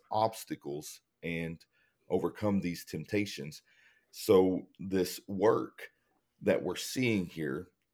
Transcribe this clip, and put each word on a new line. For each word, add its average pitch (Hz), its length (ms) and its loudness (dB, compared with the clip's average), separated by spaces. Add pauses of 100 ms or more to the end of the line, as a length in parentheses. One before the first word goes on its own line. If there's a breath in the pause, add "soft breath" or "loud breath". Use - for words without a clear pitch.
(120)
obstacles 78 880 -4 (220)
and 82 420 -6 (440)
overcome 95 520 0
these 85 240 -4
temptations. 78 800 -6 (480)
So 92 560 4 (120)
this 92 480 -2
work 101 640 0 (500)
that 95 200 4
we're 87 140 -4
seeing 113 500 0
here 76 440 -6 (240)